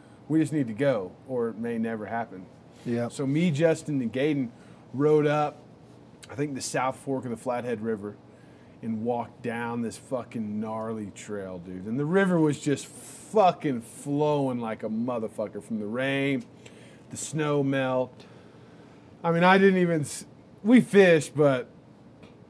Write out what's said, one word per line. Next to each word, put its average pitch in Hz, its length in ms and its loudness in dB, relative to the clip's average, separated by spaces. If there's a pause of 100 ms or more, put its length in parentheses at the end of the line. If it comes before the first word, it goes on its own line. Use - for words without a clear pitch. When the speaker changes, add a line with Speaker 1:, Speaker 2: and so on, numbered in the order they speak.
(280)
Speaker 1:
we 156 120 2
just 151 120 0
need 147 160 0
to 113 40 -6
go, 107 400 0 (160)
or 120 220 -2
it 101 80 -12
may 117 200 -4
never 113 280 -4
happen." 98 400 -8 (400)
Speaker 2:
Yeah. 120 220 -2
Speaker 1:
So 135 180 -6
me, 160 240 2
Justin, 156 500 0
and 117 100 -4
Gaden 135 400 -2 (440)
rode 151 320 4
up, 147 320 0 (720)
I - 40 -16
think, 143 200 -4
the 127 80 -8
South 131 340 -2
Fork 131 280 -6
of 123 60 -6
the 113 60 -6
Flathead 120 460 -4
River, 104 340 -6 (680)
and 113 220 -6
walked 120 380 -4
down 117 400 -4
this 110 160 -6
fucking 113 600 -8
gnarly 110 560 -8
trail, 95 440 -10
dude. 92 260 -12
And 113 160 -4
the 147 60 -2
river 180 340 4
was 151 180 2
just - 280 -2
fucking - 960 0
flowing 143 760 0
like 113 240 -6
a 113 60 -4
motherfucker 110 760 -4
from 113 180 -6
the 104 60 -6
rain, 135 560 -2 (680)
the 120 60 -12
snow 147 460 -2
melt. 131 600 -2 (1000)
I 170 100 0
mean, 170 120 4
I 190 140 10
didn't 190 220 6
even 170 200 2
s-, - 240 -8 (400)
we 233 160 8
fished, 175 560 6
but 135 320 4 (800)